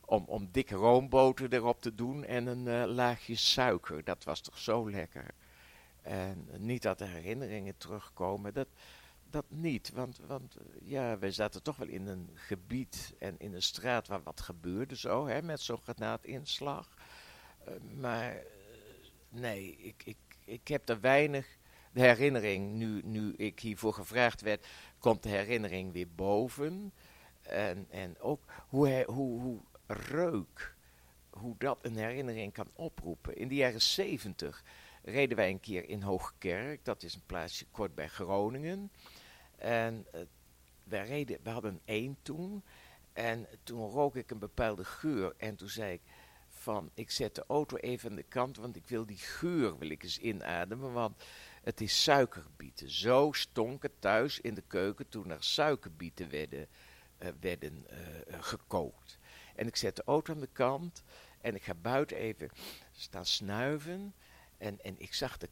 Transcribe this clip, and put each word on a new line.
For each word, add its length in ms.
om, 220
om 240
dikke 240
roomboter 800
erop 280
te 140
doen 300
en 220
een, 220
eh, 260
laagje 420
suiker. 680
Dat 200
was 160
toch 180
zo 320
lekker. 400
En 460
niet 240
dat 160
de 60
herinneringen 720
terugkomen, 800
dat, 140
dat 140
niet. 420
Want, 360
want, 300
eh, 80
ja, 360
wij 120
zaten 320
toch 140
wel 120
in 180
een 280
gebied 840
en 200
in 160
een 80
straat 460
waar 140
wat 180
gebeurde 560
zo, 300
hè, 160
met 180
zo'n 200
granaatinslag. 1160
Eh, 100
maar, 360
eh, 60
nee, 480
ik, 280
ik, 120
ik 240
heb 200
er 120
weinig 580
de 80
herinnering. 720
Nu, 320
nu 320
ik 240
hiervoor 340
gevraagd 460
werd, 260
komt 240
de 60
herinnering 640
weer 220
boven. 800
En, 480
en 300
ook 240
hoe 200
hij, 160
hoe, 360
hoe 200
reuk, 920
hoe 280
dat 240
een 140
herinnering 560
kan 200
oproepen. 640
In 120
de 60
jaren 280
zeventig 800
reden 340
wij 140
een 100
keer 280
in 140
Hoogkerk. 800
Dat 180
is 120
een 120
plaatsje 440
kort 240
bij 140
Groningen. 800
En, 560
eh, 80
wij 220
reden, 360
we 80
hadden 220
een 120
eend 380
toen. 420
En 340
toen 280
rook 260
ik 140
een 80
bepaalde 460
geur. 520
En 200
toen 120
zei 240
ik 100
van, 460
"Ik 160
zet 240
de 120
auto 300
even 340
aan 60
de 60
kant, 340
want 200
ik 120
wil 180
die 120
geur 600
wil 120
ik 120
eens 160
inademen, 760
want 320
het 180
is 220
suikerbieten." 880
Zo 420
stonk 500
het 180
thuis 400
in 140
de 120
keuken 420
toen 220
er 140
suikerbieten 880
werden, 380
eh, 100
werden, 480
eh, 460
eh, 80
gekookt. 760
En 120
ik 100
zet 200
de 80
auto 280
aan 80
de 120
kant 500
en 140
ik 80
ga 120
buiten 420
even 340
staan 340
snuiven. 880
En, 220
en 180
ik 160
zag 220
de 160